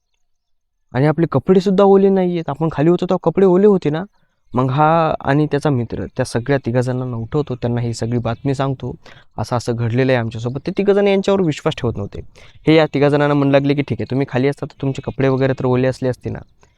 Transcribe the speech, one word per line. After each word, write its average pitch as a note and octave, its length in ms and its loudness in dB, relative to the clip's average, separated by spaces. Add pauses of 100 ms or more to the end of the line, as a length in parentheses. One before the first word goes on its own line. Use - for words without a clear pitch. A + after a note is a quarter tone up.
(920)
आणि B2+ 120 2
आपले D#3 260 2
कपडेसुद्धा F#3+ 520 2
ओले G3 260 6
नाही F#3 220 0
आहेत, E3+ 180 -6
आपण D3+ 220 -4
खाली D3+ 180 0
होतो F3 160 0
तेव्हा F3+ 260 -2
कपडे G3 140 2
ओले F#3+ 220 6
होते F#3 220 2
ना? D#3 140 -4 (500)
मग B2+ 160 0
हा D#3 500 2
आणि D3 260 0
त्याचा D3 240 -2
मित्र A#2 360 -4
त्या - 200 -6
सगळ्या B2+ 400 -2
तिघा B2 160 0
जणांना B2+ 360 -4
उठवतो, B2+ 380 -4
त्यांना A#2+ 260 -4
ही A#2+ 120 -4
सगळी A#2 240 -4
बातमी A#2 380 -4
सांगतो, C3+ 400 -4 (420)
असं A#2+ 180 -4
असं A#2+ 200 -4
घडलेलं A#2+ 360 0
आहे B2+ 80 2
आमच्यासोबत. A#2 480 -6
ते F3 100 -2
तिघं G3+ 160 2
जण G3+ 140 2
यांच्यावर G3 340 2
विश्वास D#3 360 -2
ठेवत A#2 200 -4
नव्हते. G2+ 220 -10 (480)
हे D#3 80 6
या D#3 100 6
तिघा C#3+ 240 2
जणांना D3 240 2
म्हणू C#3+ 180 2
लागले C#3 220 4
की, C#3+ 80 0
"ठीक B2+ 200 -6
आहे, A2 100 -6
तुम्ही C3+ 180 -2
खाली C3 180 0
असता C#3+ 180 -4
तर - 160 -16
तुमचे C3+ 200 -4
कपडे - 260 -2
वगैरे C3 260 0
तर C3+ 120 -4
ओले B2+ 220 2
असले C3 220 -2
असते B2 200 -6
ना, A#2 100 -10 (380)